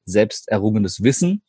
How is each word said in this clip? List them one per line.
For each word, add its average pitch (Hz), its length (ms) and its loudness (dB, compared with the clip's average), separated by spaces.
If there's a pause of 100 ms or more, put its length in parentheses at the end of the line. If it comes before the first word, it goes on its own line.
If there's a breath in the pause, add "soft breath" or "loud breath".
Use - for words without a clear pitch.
selbst 104 440 -2
errungenes 104 540 -2
Wissen. 175 460 0